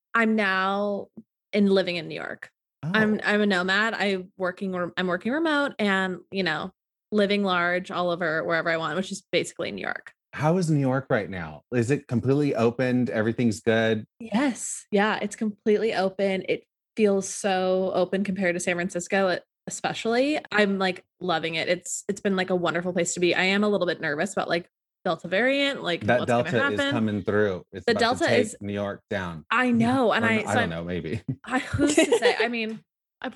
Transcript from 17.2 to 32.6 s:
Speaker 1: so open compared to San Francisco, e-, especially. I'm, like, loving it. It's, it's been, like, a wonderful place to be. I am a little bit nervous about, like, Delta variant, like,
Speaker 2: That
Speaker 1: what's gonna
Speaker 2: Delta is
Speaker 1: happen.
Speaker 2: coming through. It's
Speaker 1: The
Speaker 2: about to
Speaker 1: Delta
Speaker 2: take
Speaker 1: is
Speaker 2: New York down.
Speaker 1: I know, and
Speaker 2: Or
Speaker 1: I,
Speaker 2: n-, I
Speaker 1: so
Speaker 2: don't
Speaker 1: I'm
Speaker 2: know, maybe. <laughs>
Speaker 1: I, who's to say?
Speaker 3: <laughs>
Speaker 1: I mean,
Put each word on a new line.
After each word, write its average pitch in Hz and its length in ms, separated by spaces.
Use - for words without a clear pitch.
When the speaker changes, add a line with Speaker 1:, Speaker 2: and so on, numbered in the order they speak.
Speaker 1:
so 185 640
open 190 300
compared 185 300
to 175 60
San 175 160
Francisco, 180 580
e-, - 40
especially. 247 720
I'm, 202 280
like, 185 260
loving 165 340
it. 160 140
It's, - 400
it's 202 120
been, 196 160
like, 185 140
a 185 60
wonderful 170 360
place 175 220
to 180 60
be. 175 140
I 180 100
am 196 200
a 214 40
little 185 180
bit 165 140
nervous 156 340
about, - 140
like, 170 180
Delta 175 220
variant, 269 560
like, 170 240
Speaker 2:
That 120 140
Speaker 1:
what's 104 100
gonna 120 140
Speaker 2:
Delta 110 300
is 101 60
Speaker 1:
happen. - 120
Speaker 2:
coming 107 300
through. 101 500
It's 95 140
Speaker 1:
The 233 60
Speaker 2:
about 220 60
to 226 60
Speaker 1:
Delta 247 220
Speaker 2:
take 240 200
Speaker 1:
is 208 140
Speaker 2:
New 101 120
York 101 380
down. 87 400
Speaker 1:
I 247 220
know, 233 400
and 226 120
Speaker 2:
Or 226 40
Speaker 1:
I, 226 60
Speaker 2:
n-, 220 40
I 214 40
Speaker 1:
so 208 120
Speaker 2:
don't 233 80
Speaker 1:
I'm 196 80
Speaker 2:
know, 170 140
maybe. 98 360
<laughs> - 100
Speaker 1:
I, 254 140
who's 285 380
to 320 220
say? - 180
Speaker 3:
<laughs> - 40
Speaker 1:
I 220 80
mean, 226 320